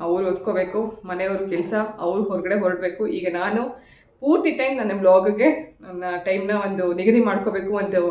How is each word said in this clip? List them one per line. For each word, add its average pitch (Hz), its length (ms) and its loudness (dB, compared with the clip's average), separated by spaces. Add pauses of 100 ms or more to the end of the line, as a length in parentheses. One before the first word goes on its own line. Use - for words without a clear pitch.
ಅವ್ರು 180 260 0
ಓದ್ಕೋಬೇಕು, 190 760 -2
ಮನೆಯವ್ರ 190 440 -4
ಕೆಲ್ಸ, 175 240 -2 (240)
ಅವ್ರು 180 260 0
ಹೊರಗಡೆ 190 320 -2
ಹೊರಡ್ಬೇಕು. 185 520 -2
ಈಗ - 260 -4
ನಾನು 202 280 -2 (580)
ಪೂರ್ತಿ 302 320 2
time 262 260 -2
ನನ್ನ 214 220 -2
ವ್ಲಾಗ್ಗೆ 208 800 4
ನನ್ನ 180 220 -10 (220)
ಟೈಮ್ನ 196 260 -2 (160)
ಒಂದು 185 260 -2
ನಿಗದಿ 220 300 4
ಮಾಡ್ಕೋಬೇಕು, 196 500 -2
ಒಂದು 196 380 0